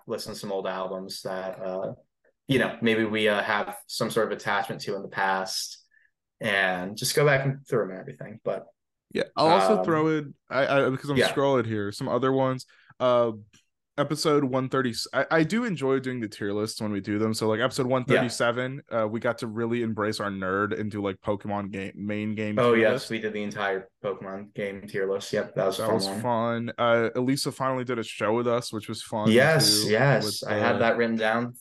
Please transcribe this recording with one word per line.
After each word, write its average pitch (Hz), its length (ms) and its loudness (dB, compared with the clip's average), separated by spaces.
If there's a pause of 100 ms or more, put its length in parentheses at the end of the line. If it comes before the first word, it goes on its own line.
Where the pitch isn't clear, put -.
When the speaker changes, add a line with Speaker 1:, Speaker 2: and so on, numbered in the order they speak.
Speaker 1:
listen 107 280 -6
to 101 40 -12
some 104 140 -8
old 95 140 -4
albums 95 560 -6
that, 92 380 -6
uh, 95 340 -6 (520)
you 135 120 2
know, 101 240 0
maybe 113 220 4
we, 107 240 0
uh, 101 140 4
have 104 340 0 (100)
some - 240 -4
sort 107 200 2
of 101 60 -2
attachment 101 460 -4
to 101 140 -4
in 98 60 -10
the 95 60 -12
past, 95 720 -2 (600)
and 95 560 0
just - 200 -4
go 147 80 6
back 143 220 4
and 135 200 -2
through 110 180 0
'em 95 60 -4
and 92 100 -10
everything. 98 440 -14
But, 98 220 -4 (460)
Speaker 2:
Yeah, - 120 -2 (120)
I'll 151 100 4
also 190 320 6
Speaker 1:
um, 185 60 -2
Speaker 2:
throw 160 240 2
in, 151 260 -2 (160)
I, 131 160 2
I, 135 240 4
because 131 180 -4
I'm 143 80 -2
Speaker 1:
yeah. 110 160 4
Speaker 2:
scrolling 139 340 2
here, 104 240 -2
some 131 180 -6
other 123 240 2
ones. 131 340 0 (340)
Uh, 120 320 4 (680)
episode 147 440 2
one 131 280 0
thirty, 127 240 0 (180)
I, 131 180 0
I 160 140 4
do 208 200 0
enjoy 135 340 0
doing 127 200 -4
the 113 100 -4
tier 101 260 -6
lists 107 260 -4
when 107 120 -2
we 101 100 -2
do 104 160 -2
them. 110 160 0
So, 113 120 -2
like, 110 140 2
episode 123 260 0
one 127 200 0
thirty-seven, 127 720 0 (100)
Speaker 1:
Yeah. 113 120 0
Speaker 2:
uh, 110 40 2
we 110 140 -4
got 117 180 0
to 127 80 -6
really 117 360 -2
embrace 107 360 -2
our 104 120 -4
nerd 98 500 0
and 107 100 -4
do, 101 120 -4
like, 98 180 -2
Pokemon 101 520 -4
game, 95 220 -8
main 104 400 -4
game 107 240 -2
Speaker 1:
Oh, 120 160 4
Speaker 2:
tier 113 100 4
Speaker 1:
yes, 107 80 4
Speaker 2:
list. - 180 -4
Speaker 1:
we 110 80 -4
did 110 160 -4
the 104 80 -4
entire 101 480 -4 (120)
Pokemon 98 520 -8
game 101 340 -6
tier 98 240 -2
list. 101 220 -4
Yep, 104 220 -2
that 95 100 0
was 95 120 0
a 107 40 -4
Speaker 2:
That 110 60 -2
Speaker 1:
fun 113 60 2
Speaker 2:
was 95 120 0
Speaker 1:
one. 98 160 -4
Speaker 2:
fun. 117 560 -2
Uh, 117 380 4
Elisa 131 360 0
finally 131 320 -2
did 120 140 -2
a 113 40 -2
show 107 300 0
with 120 160 2
us, 120 240 0
which 110 160 -6
was 110 140 -8
fun, 107 280 0
Speaker 1:
Yes, 127 520 6
Speaker 2:
too, 104 80 0
Speaker 1:
yes, 107 500 4
Speaker 2:
with 104 100 -6
Speaker 1:
I 107 40 0
had 113 220 2
Speaker 2:
the - 20 0
Speaker 1:
that 113 180 4
written 113 200 2
down 117 440 0